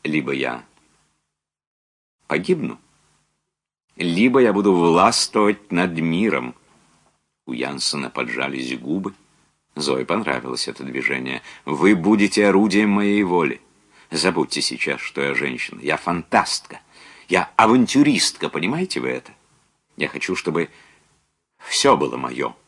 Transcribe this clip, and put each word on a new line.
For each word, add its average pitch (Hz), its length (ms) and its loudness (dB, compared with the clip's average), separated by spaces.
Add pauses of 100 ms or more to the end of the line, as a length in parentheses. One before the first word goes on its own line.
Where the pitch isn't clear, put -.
Либо 76 260 -2
я 64 340 -6 (1600)
погибну, 165 500 -2 (1160)
либо 107 440 2
я 113 120 6
буду 98 220 4
властвовать 98 1000 2
над 87 260 0
миром». 80 560 -2 (920)
У 65 80 -12
Янсена 65 580 -6
поджались 64 680 -6
губы. 80 360 -6 (600)
Зое 69 300 -2
понравилось 65 640 -4
это 65 160 -12
движение. 65 580 -6 (220)
«Вы 80 320 4
будете 104 500 4
орудием 101 440 4
моей 101 340 2
воли. 87 360 0 (520)
Забудьте 80 500 0
сейчас, 65 380 -4
что - 200 -8
я 69 140 -2
женщина. 67 460 -6
Я 76 160 -2
фантастка. - 840 -2 (480)
Я 90 280 0
авантюристка, 120 920 4
понимаете 120 520 -4
вы 64 80 -4
это? 64 240 -8 (640)
Я 73 120 -4
хочу, - 280 -6
чтобы 82 340 -4 (880)
всё - 380 2
было 62 200 -2
моё». 64 380 -6 (140)